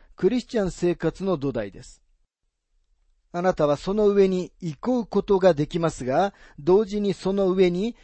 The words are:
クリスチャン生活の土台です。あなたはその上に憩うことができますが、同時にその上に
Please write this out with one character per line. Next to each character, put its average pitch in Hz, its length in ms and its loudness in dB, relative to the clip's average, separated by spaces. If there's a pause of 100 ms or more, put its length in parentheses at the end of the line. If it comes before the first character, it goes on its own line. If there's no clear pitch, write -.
(160)
ク 185 140 2
リ 240 120 -2
ス - 40 -12
チ 233 140 -4
ャ 196 60 0
ン 175 60 -4
生 175 240 -2
活 165 280 -4
の 190 140 -2
土 139 140 -4
台 107 200 -6
で - 120 -20
す。 - 180 -20 (1300)
あ 175 100 -6
な 185 120 2
た 156 120 0
は 143 120 2
そ - 160 -6
の 214 160 2
上 202 180 4
に 185 320 -2
憩 226 420 -4
う 196 40 -6
こ 202 180 -2
と 196 160 2
が 180 140 6
で 147 140 -2
き 175 120 -4
ま 165 100 0
す - 140 -12
が、 156 300 0 (260)
同 180 240 4
時 202 160 -4
に 202 140 -2
そ - 180 -4
の 196 180 0
上 185 220 4
に 202 320 -4